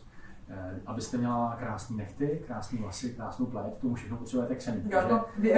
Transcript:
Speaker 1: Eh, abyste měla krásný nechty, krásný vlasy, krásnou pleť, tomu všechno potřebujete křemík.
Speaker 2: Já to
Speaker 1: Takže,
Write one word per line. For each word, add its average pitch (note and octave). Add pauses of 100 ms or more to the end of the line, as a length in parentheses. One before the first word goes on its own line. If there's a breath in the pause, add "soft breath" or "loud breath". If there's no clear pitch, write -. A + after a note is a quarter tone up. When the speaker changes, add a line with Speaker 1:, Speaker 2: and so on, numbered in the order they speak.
(500 loud breath)
Speaker 1:
Eh, F#2
abyste A2
měla A#2
krásný A2+
nechty, C#3+
krásný A2
vlasy, G#2
krásnou A2+
pleť, G#2+
tomu A#2+
všechno -
potřebujete B3
křemík. G#3+
Speaker 2:
Já F#3+
to F3+
Speaker 1:
Takže, A3